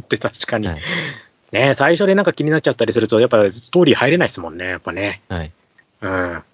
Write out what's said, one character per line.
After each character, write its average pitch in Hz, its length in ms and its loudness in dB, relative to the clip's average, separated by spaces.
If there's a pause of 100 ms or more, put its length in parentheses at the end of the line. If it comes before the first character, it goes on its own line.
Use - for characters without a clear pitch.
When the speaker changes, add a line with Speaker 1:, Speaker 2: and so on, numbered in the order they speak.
Speaker 1:
っ - 20 -10
て 113 140 -4
確 - 300 -6
か 117 100 -2
に。 107 100 -2
Speaker 2:
は 85 60 -4
い。 78 80 -10 (680)
Speaker 1:
ね、 131 240 2
最 151 200 2
初 196 120 0
で 190 80 4
な 202 60 4
ん - 40 0
か 165 80 2
気 147 100 -4
に 151 60 0
な 156 100 2
っ - 20 -6
ち - 80 0
ゃ - 20 2
っ - 40 0
た 117 100 0
り 107 80 0
す 117 80 2
る 110 60 2
と、 110 120 4
や 123 80 4
っ - 20 0
ぱ 107 220 4
ス 110 200 -12
ト 180 100 4
ー - 20 6
リ 147 80 6
ー - 40 4
入 131 160 2
れ 175 60 2
な 170 80 2
い - 40 -2
で - 40 -14
す 98 60 -10
も 82 100 -10
ん 80 80 -14
ね。 90 120 -8
や 90 80 -6
っ - 20 -10
ぱ 92 140 -10
ね。 95 340 -6
Speaker 2:
は 87 160 -6
い。 78 80 -12 (500)
Speaker 1:
う 101 80 -6
ん。 87 340 -4 (100)